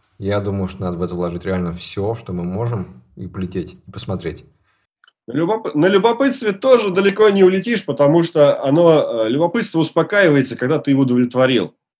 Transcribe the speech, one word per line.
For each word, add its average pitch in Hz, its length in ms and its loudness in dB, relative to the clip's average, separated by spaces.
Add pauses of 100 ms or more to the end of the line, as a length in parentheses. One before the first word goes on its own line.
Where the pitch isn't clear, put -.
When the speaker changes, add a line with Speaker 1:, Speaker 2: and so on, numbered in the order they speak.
(180)
Speaker 1:
я 101 220 -2
думаю, 98 280 -4
что - 140 -12
надо 90 160 -6
в 87 40 -4
это 87 120 -6
вложить 87 320 -6
реально 90 260 -4
все, 101 420 -8
что 113 200 -12
мы 87 100 -6
можем, 101 580 -6 (140)
и 95 120 -14
полететь, 92 480 -10 (100)
и - 40 -20
посмотреть. - 540 -10 (800)
Speaker 2:
Любоп-, 170 480 -4
на 151 120 2
любопытстве 226 680 2
тоже 220 380 2
далеко 196 400 2
не 196 140 4
улетишь, 190 420 0
потому 165 360 2
что 147 400 2
оно, 139 640 2
э, - 20 -2
любопытство 170 520 0
успокаивается, 156 760 2
когда 143 220 -2
ты - 140 -4
его 135 100 4
удовлетворил. 123 720 0 (260)